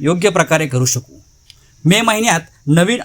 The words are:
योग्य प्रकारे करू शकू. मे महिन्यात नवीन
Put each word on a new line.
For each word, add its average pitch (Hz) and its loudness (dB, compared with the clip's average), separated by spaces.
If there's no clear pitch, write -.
योग्य 170 0
प्रकारे 170 0
करू 127 -2
शकू. - -6
मे 190 4
महिन्यात 220 0
नवीन 180 2